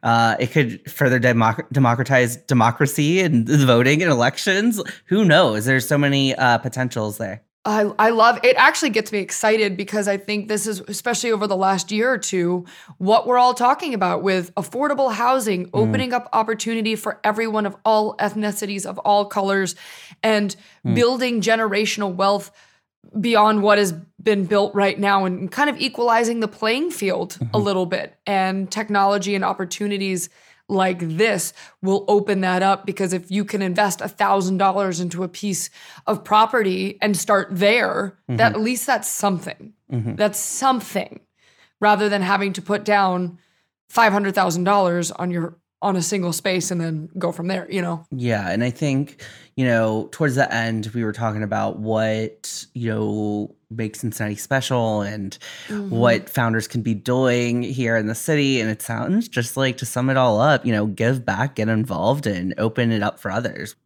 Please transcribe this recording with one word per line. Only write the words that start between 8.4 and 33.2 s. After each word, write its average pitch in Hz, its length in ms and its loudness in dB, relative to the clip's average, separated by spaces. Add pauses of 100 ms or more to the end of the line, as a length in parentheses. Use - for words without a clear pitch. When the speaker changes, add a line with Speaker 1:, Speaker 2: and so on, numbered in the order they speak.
Speaker 2:
it 247 120 6
actually 302 340 4
gets 214 220 -2
me 208 60 -2
excited 208 580 0
because 202 320 -4
I 196 80 0
think 208 320 -6
this 214 180 -2
is, 202 220 -6
especially 226 440 -2
over 208 140 0
the 202 100 0
last 190 360 0
year 220 180 2
or 254 60 0
two, 180 480 -2 (340)
what 214 280 2
we're 247 120 4
all 247 160 6
talking 262 380 2
about 185 300 0
with 185 320 0
affordable 262 580 -2
housing, 214 540 0
Speaker 1:
Mm. - 80 -20
Speaker 2:
opening 247 400 2
up 247 180 -2
opportunity 220 640 0
for - 300 -8
everyone 214 420 0
of 196 180 -6
all 214 340 2
ethnicities, 202 680 -4
of 190 140 -10
all 202 260 2
colors, 196 480 0 (480)
and 208 340 0 (300)
Speaker 1:
Mm. 120 80 2
Speaker 2:
building 240 480 2
generational 208 720 0
wealth 196 360 0 (680)
beyond 214 420 4
what 208 160 6
has 190 140 2 (300)
been 202 220 2
built 202 300 0
right 196 240 0
now 196 260 2
and 180 260 -4
kind 294 200 0
of - 100 -6
equalizing 233 600 0
the 214 80 -2
playing 240 420 -2
field 185 500 -4
a - 40 -2
Speaker 1:
Mm-hmm. 110 200 -2
Speaker 2:
little 185 220 0
bit. - 300 -6 (100)
And 190 440 -2
technology 202 640 0
and 190 100 -2
opportunities 190 840 -4 (420)
like 190 280 0 (180)
this 202 380 0 (260)
will 196 280 0
open 202 340 2
that 185 200 2
up, 196 220 2
because 190 300 -2
if 175 160 -8